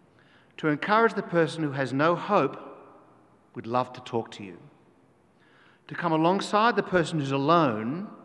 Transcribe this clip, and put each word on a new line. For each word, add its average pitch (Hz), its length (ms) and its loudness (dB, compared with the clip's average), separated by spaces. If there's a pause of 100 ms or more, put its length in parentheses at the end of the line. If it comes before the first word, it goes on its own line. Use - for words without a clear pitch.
(580)
To 156 120 0
encourage 214 440 2
the 208 80 -4
person 160 420 0
who 143 100 -2
has 131 200 -2
no 156 220 2
hope. 180 440 0 (920)
We'd - 140 -12
love 123 260 -2
to - 80 -16
talk 113 300 -6
to - 120 -16
you. 90 140 -14 (1300)
To - 40 -10
come 170 180 -2
alongside 196 640 2
the 202 60 0
person 170 380 0
who's 135 140 -2
alone. 139 760 2 (180)